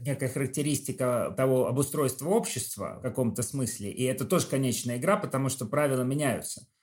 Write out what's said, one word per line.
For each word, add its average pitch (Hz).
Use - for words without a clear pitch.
некая 131
характеристика 131
того 131
обустройства 139
общества 113
в -
каком-то 120
смысле, 110
и 127
это 131
тоже 165
конечная 123
игра, 180
потому 135
что -
правила 139
меняются. 131